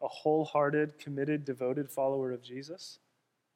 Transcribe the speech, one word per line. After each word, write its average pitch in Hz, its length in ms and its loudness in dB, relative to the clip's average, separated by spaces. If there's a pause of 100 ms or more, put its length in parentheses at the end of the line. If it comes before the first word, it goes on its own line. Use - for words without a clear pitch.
a 135 80 -2
wholehearted, 151 880 2
committed, 143 460 -2
devoted 131 460 -2
follower 135 420 0
of 123 100 -6
Jesus? 139 560 -12 (580)